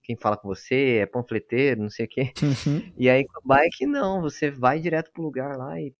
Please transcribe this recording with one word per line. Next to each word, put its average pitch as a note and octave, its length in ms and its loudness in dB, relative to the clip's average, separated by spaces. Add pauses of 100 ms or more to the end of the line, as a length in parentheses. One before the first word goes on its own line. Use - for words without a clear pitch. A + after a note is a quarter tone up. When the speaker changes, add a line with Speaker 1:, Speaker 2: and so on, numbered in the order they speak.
Speaker 1:
quem A#2 120 -6
fala G#2 220 0
com - 100 -14
você B2+ 540 0
é G2+ 60 0
panfleteiro, A#2+ 760 -2
não G#2 80 -2
sei A2+ 160 -6
o - 20 -6
quê. B2+ 240 -2 (120)
Speaker 2:
Uhum. D3 520 0
Speaker 1:
E B2+ 140 4
aí C3 160 6
com - 140 -14
a - 40 -14
bike C#3+ 440 2
não, G#3 340 0
você D3 300 -2
vai C3+ 280 2
direto D#3+ 320 -2
pro E3 120 -10
lugar C#3 340 -6
lá D3+ 240 -8
e C#3+ 180 -8